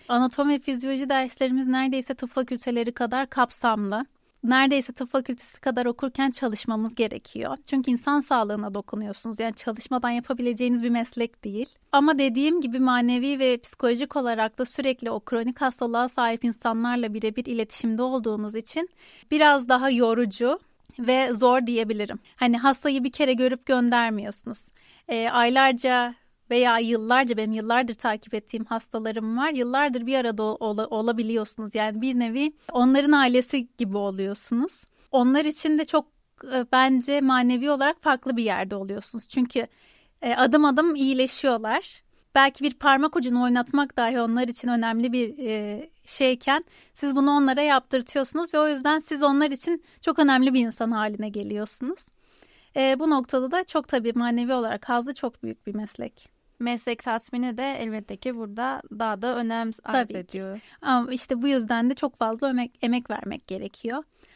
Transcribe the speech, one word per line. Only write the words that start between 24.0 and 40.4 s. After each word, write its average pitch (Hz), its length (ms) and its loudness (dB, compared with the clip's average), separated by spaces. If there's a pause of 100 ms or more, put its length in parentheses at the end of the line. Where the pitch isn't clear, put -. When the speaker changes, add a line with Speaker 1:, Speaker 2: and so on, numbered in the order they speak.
Speaker 1:
Ee, 226 200 -2
aylarca 247 840 2 (360)
veya 240 280 4
yıllarca, 233 580 2
benim 220 160 -2
yıllardır 233 420 0
takip 214 400 -4
ettiğim 220 300 -6
hastalarım 220 720 -6
var. 285 160 0
Yıllardır 254 540 0
bir 262 120 0
arada 226 240 -2
ol-, 214 180 -2
ola-, 220 260 -2
olabiliyorsunuz. 220 880 -4
Yani 214 280 -2
bir 254 160 0
nevi 247 340 -2 (200)
onların 269 400 6
ailesi 254 560 4 (100)
gibi 202 180 -2
oluyorsunuz. 202 880 -4 (280)
Onlar 262 320 4
için 302 340 0
de 311 60 0
çok, 302 220 0 (480)
e, 247 180 0
bence 262 480 4
manevi 254 500 2
olarak 285 320 0
farklı 262 340 0
bir 233 80 0
yerde 196 320 -2
oluyorsunuz. 202 520 -10
Çünkü, 240 380 -2 (560)
e, 240 120 0
adım 262 300 6